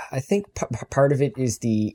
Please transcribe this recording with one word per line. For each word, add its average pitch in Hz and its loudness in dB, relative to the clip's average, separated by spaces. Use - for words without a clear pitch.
I 135 -4
think - -2
p-, - -6
p-, - -8
part 139 4
of 135 0
it 139 0
is 127 0
the, 107 0